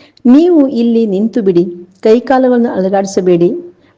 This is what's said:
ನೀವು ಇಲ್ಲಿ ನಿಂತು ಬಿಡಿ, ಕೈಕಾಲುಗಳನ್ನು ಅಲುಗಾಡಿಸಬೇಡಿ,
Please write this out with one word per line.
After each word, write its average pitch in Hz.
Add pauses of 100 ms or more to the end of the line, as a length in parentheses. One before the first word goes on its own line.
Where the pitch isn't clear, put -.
(260)
ನೀವು 294
ಇಲ್ಲಿ 233
ನಿಂತು 208
ಬಿಡಿ, 185 (360)
ಕೈಕಾಲುಗಳನ್ನು 247
ಅಲುಗಾಡಿಸಬೇಡಿ, 190 (240)